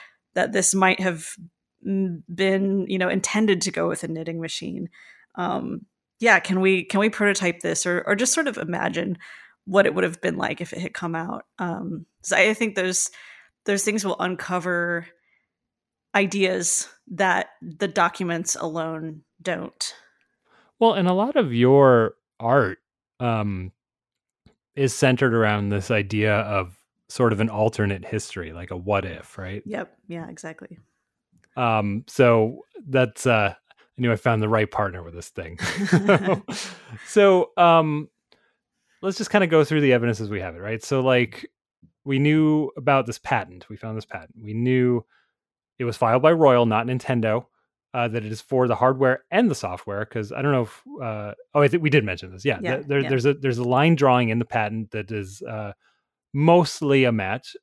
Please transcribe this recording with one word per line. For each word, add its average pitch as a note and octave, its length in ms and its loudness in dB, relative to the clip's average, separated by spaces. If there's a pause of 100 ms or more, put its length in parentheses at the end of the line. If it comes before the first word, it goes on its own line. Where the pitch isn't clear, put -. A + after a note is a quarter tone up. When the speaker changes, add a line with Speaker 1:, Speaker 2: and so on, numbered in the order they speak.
(340)
Speaker 1:
that F#3 180 0
this F#3+ 220 0
might F#3 260 2
have, E3+ 280 -4 (580)
mm, F#3+ 360 -4 (120)
been, F#3+ 540 0
you F#3+ 100 -2
know, F#3 100 0
intended G3 540 0
to G3 80 -4
go E3+ 180 -2
with E3+ 160 -6
a - 40 -6
knitting E3 300 -8
machine?" E3+ 520 -10 (460)
Um, - 500 -6 (340)
yeah, A3 200 4
can F#3 200 -2
we, F#3+ 240 2
can G3 160 -2
we G#3+ 80 2
prototype F#3+ 520 -2
this - 260 -4
or, F3 200 -2
or G3+ 80 0
just A#3+ 200 0
sort D#4 140 -2
of A#3 100 -8
imagine F3 580 -4 (480)
what F#3+ 220 2
it D3+ 80 0
would F#3 100 0
have E3+ 160 -4
been E3+ 160 -2
like - 240 -6
if E3+ 140 -10
it E3+ 60 -10
had F3 120 -10
come E3 220 -8
out? E3 320 -10 (120)
Um, E3+ 460 -8 (180)
so E3+ 140 -2
I G3 160 4
think G#3+ 220 -4
those, F#3 360 -2 (540)
those G3+ 180 -2
things G#3 220 -2
will F#3 160 -4
uncover F3 840 -4 (1080)
ideas F#3 760 0 (220)
that F3+ 360 0 (140)
the F3+ 260 -6
documents E3+ 680 -2
alone D#3+ 640 -8 (180)
don't. - 540 -8 (840)
Speaker 2:
Well, A3+ 160 4
and F3+ 120 2
a F3+ 60 2
lot A3 240 0
of D#3+ 180 0
your B2 600 6 (260)
art, A#2 380 2 (420)
um, G#2 500 -4 (1040)
is C3+ 180 0
centered B2+ 400 2
around G#2+ 360 2
this G2+ 240 -2
idea G#2+ 460 0
of G2 380 -4 (320)
sort A#2 240 2
of G2+ 60 -2
an A2 100 0
alternate G#2 560 -2
history, F2 480 -10
like F2 200 -14
a F2+ 40 -10
what G2 280 -2
if, - 340 -14
right? F#2+ 260 -12
Speaker 1:
Yep. - 320 -10 (120)
Yeah, E3+ 200 -12
exactly. E3 520 -18 (760)
Speaker 2:
Um, A2 520 -2
so A#2 540 4 (260)
that's, B2+ 360 -2
uh, G#2+ 300 2 (160)
I - 40 -20 (220)
knew B2 140 0
I A2 60 2
found A2+ 260 0
the G#2+ 60 -2
right A2 200 2
partner F#2 360 -6
with E2 100 -18
this E2+ 140 -16
thing. E2 280 -14 (360)
<laughs> G3 500 2 (340)
Speaker 1:
<laughs> - 300 -20
Speaker 2:
So, G3 500 4
um, D#3+ 520 4 (920)
let's F#3 160 -4
just G#3+ 120 -8
kinda G3+ 160 4
go D#3 160 6
through D3+ 200 2
the C3 100 6
evidence A#2 280 2
as G#2 100 -6
we G#2 100 -4
have F2 160 -8
it, F2 40 -16
right? A2 220 -8
So, C3+ 180 0
like, B2+ 480 0 (560)
we C#3 140 -2
knew D3+ 580 2
about C3+ 300 0
this A#2 140 -10
patent. F#2 480 -6
We G#2+ 80 -16
found A2 200 -10
this G#2+ 80 -10
patent. E2 380 -18
We G#2+ 100 -12
knew B2 540 2 (720)
it B2 60 -8
was A#2+ 120 -6
filed A#2+ 260 2
by D#3 100 8
Royal, C3 340 6
not A2+ 220 0
Nintendo, A#2+ 580 -2 (480)
uh, A#2+ 140 -2
that A2 160 -6
it G#2+ 80 -8
is G#2+ 80 -10
for B2+ 280 0
the A2+ 60 2
hardware C3 560 2
and G#3+ 200 4
the C3+ 40 0
software, G2 520 -8
'cause G#2+ 260 -8
I A#2+ 80 -8
don't C#3+ 120 2
know B2+ 100 2
if, - 200 -10 (200)
uh, G#2 320 -8 (180)
oh, D3 80 2
I C#3+ 80 6
think E3+ 140 -2
we D3+ 80 0
did C3 140 4
mention F#2 260 -8
this. F#2 120 -18
Yeah, A#2 200 -2
Speaker 1:
Yeah, C#3 140 -4
Speaker 2:
th-, D3 100 -8
there, C#3 140 0
Speaker 1:
yeah. C3+ 100 -4
Speaker 2:
there's B2+ 160 0
a, C#3+ 80 2
there's C3 240 -4
a B2 60 -4
line C#3 300 4
drawing B2 360 4
in A2+ 80 -2
the A#2 80 -4
patent A2 460 -6
that G#2+ 180 -8
is, G2 320 -10
uh, G#2+ 300 -12 (600)
mostly D3 720 4
a A#2+ 80 2
match G#2 500 -4